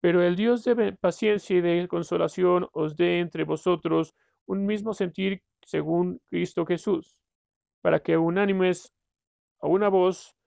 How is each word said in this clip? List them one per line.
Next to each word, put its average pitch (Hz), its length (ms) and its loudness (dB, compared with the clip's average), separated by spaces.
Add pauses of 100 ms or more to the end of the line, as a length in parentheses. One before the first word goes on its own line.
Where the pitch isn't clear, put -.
Pero 175 180 2
el 175 140 2
Dios 226 300 0
de 247 100 2
be-, 214 180 0
paciencia 196 640 -2
y 180 40 4
de 175 260 0
consolación 175 840 0
os 156 240 -4
dé 175 240 2
entre 165 240 -4
vosotros 165 720 -2 (320)
un 196 200 -4
mismo 208 280 -4
sentir 190 500 -4 (200)
según 170 640 -2
Cristo 175 380 -4
Jesús, - 500 -4 (640)
para 160 200 2
que 165 180 0
unánimes 185 760 0 (680)
a 151 80 -4
una 196 200 4
voz 185 460 2 (120)